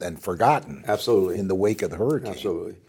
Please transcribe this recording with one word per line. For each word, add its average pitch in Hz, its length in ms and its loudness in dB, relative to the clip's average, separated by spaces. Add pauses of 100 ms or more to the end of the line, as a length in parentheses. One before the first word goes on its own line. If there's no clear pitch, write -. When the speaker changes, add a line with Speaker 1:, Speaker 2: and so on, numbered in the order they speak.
Speaker 1:
and 85 180 -6
forgotten 110 680 0
Speaker 2:
Absolutely. 101 500 2
Speaker 1:
in 98 120 -2
the 95 40 2
wake 104 300 2
of 85 80 -2
the 87 60 -10
hurricane. 117 340 0
Speaker 2:
Absolutely. 87 460 -4 (120)